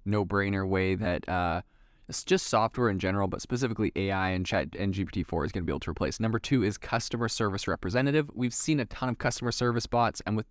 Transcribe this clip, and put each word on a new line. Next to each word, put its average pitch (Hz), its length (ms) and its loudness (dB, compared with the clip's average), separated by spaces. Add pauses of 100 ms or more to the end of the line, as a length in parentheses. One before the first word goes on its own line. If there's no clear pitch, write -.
no-brainer 98 640 0
way 95 280 2
that, 87 340 -2
uh, 87 320 0 (480)
it's - 160 -6
just 185 220 2
software 113 420 2
in 98 100 0
general, 95 300 2
but - 120 -4
specifically 113 540 -2
A 98 160 0
I 95 200 0
and 92 140 0
Chat 76 320 -2
and 98 160 0
G 98 120 0
P - 60 -8
T - 120 -2
four 78 220 -2
is - 80 -4
gonna 87 120 -2
be 76 60 -2
able 65 100 -2
to - 100 -6
replace. - 280 -2
Number 113 200 0
two 131 220 2
is 104 160 2
customer 117 520 -2
service 101 400 -2
representative. 135 640 2
We've 123 200 -2
seen 151 280 0
a 113 40 -2
ton - 220 -6
of 117 100 -2
customer 123 360 -2
service 120 320 0
bots, 120 400 2
and 107 100 0
with 107 160 -2